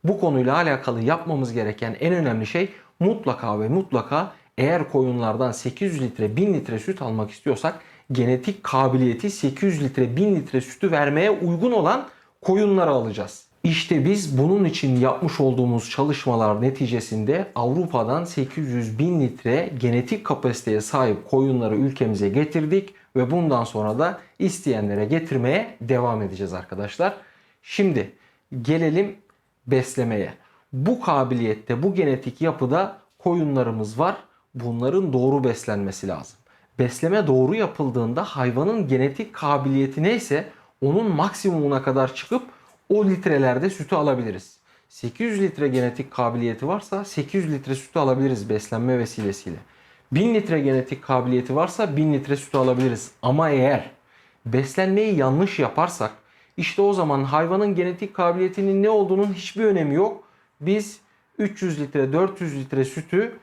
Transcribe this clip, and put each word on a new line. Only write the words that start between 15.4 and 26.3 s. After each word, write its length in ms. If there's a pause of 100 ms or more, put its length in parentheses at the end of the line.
olduğumuz 500
çalışmalar 720
neticesinde 920
Avrupa'dan 680
sekiz 480
yüz 260
bin 220
litre 580
genetik 480
kapasiteye 540
sahip 500
koyunları 460
ülkemize 520
getirdik 680 (220)
ve 140
bundan 340
sonra 340
da 200 (200)
isteyenlere 680
getirmeye 760
devam 420
edeceğiz 300